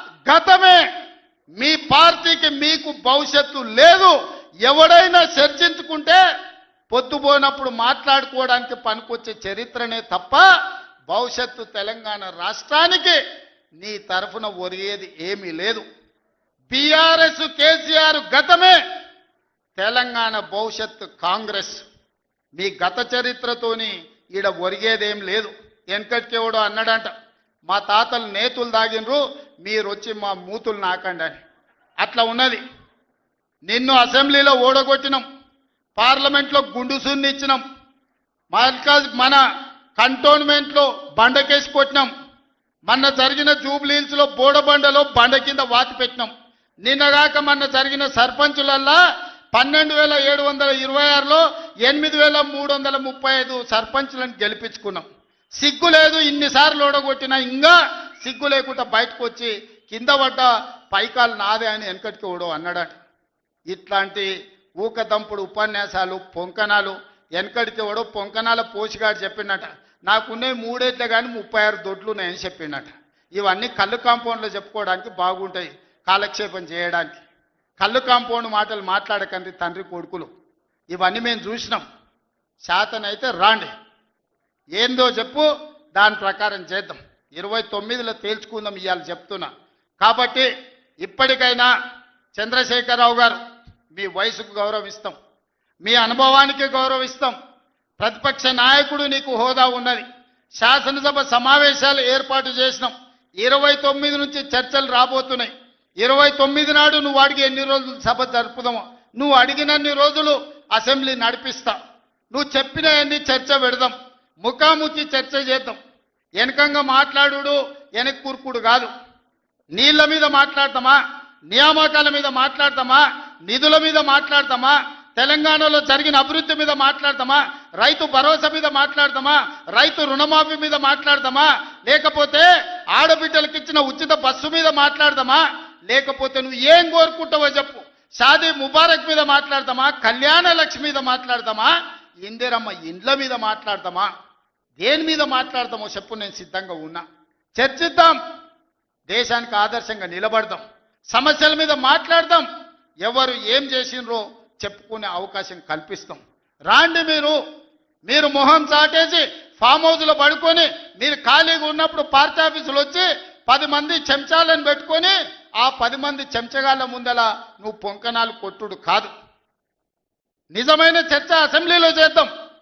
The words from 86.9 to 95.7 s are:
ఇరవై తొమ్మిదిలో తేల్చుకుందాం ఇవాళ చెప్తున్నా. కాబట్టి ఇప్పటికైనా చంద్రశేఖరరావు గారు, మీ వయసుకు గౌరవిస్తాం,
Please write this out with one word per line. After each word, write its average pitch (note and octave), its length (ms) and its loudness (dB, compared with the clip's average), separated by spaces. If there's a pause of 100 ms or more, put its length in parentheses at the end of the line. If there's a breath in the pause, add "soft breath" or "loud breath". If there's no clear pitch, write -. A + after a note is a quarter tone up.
ఇరవై G3+ 300 -6
తొమ్మిదిలో A3 500 -8
తేల్చుకుందాం G#3+ 640 -10
ఇవాళ F#3 220 -6
చెప్తున్నా. E3+ 520 -12 (500)
కాబట్టి B3 640 0 (320)
ఇప్పటికైనా B3 920 0 (520)
చంద్రశేఖరరావు A#3+ 720 0
గారు, A#3 220 2 (560)
మీ G3 140 -10
వయసుకు G3+ 460 -6
గౌరవిస్తాం, G3+ 640 -8 (640)